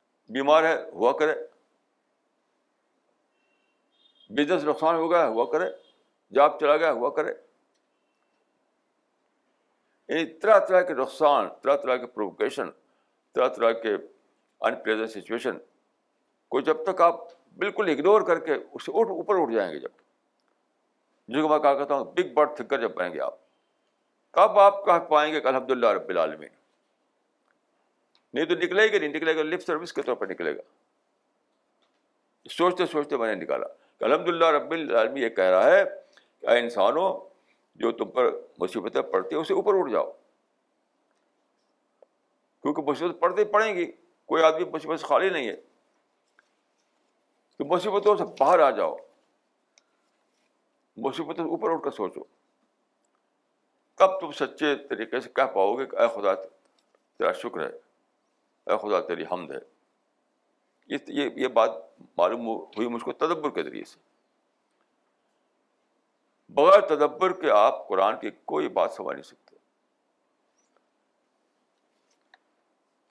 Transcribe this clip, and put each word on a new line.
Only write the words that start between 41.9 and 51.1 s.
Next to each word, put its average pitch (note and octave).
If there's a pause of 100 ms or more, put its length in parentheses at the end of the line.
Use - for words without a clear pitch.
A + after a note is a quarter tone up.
کیونکہ D3
مصیبت D3
پڑتے F#3
ہی G3+
پڑیں G#3
گی، F3 (340)
کوئی D#3+
آدمی D#3+
مصیبت D#3+
سے -
خالی D3+
نہیں C#3+
ہے۔ - (2000)
تو C#3
مصیبتوں G3
سے E3+ (140)
باہر E3
آ C#3+
جاؤ، F#2 (2000)
مصیبتوں D3